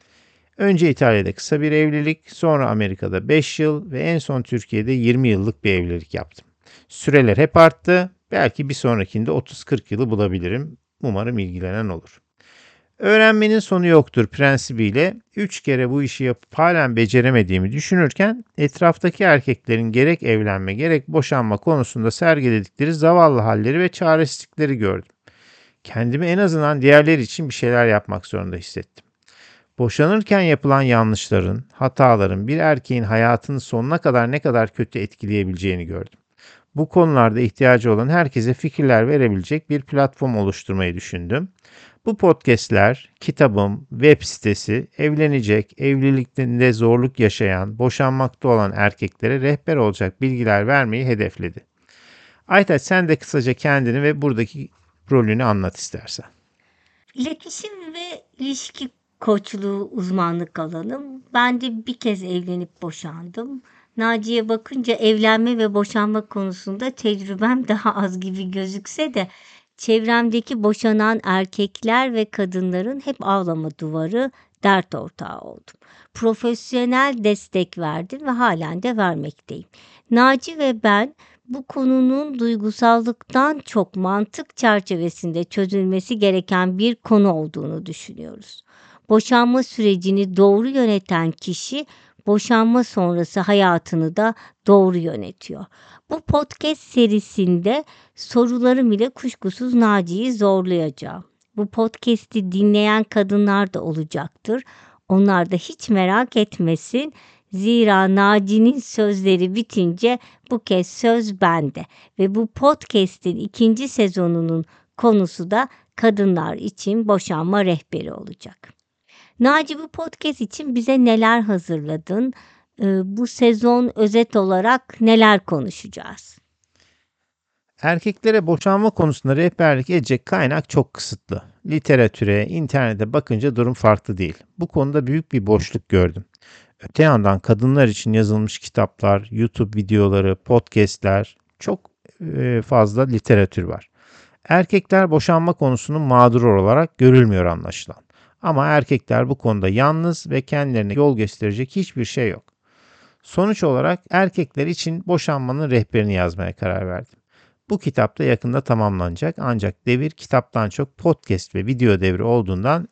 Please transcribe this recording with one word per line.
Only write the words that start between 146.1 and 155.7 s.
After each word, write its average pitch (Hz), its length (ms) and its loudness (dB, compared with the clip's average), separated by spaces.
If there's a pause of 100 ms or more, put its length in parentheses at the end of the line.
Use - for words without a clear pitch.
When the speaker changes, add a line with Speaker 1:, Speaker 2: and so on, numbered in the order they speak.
Speaker 1:
olarak 113 540 2
görülmüyor 117 480 6
anlaşılan. 85 580 -8 (400)
Ama 147 220 0
erkekler 127 640 0
bu 139 80 -4
konuda 104 320 0
yalnız 156 600 0
ve 135 120 -2
kendilerine 127 520 -2
yol 143 240 2
gösterecek 107 580 -4
hiçbir 175 300 -4
şey 120 240 -4
yok. - 140 -8 (800)
Sonuç 202 420 -2
olarak 147 360 0 (100)
erkekler 170 580 -2
için 170 400 -6
boşanmanın 143 640 -2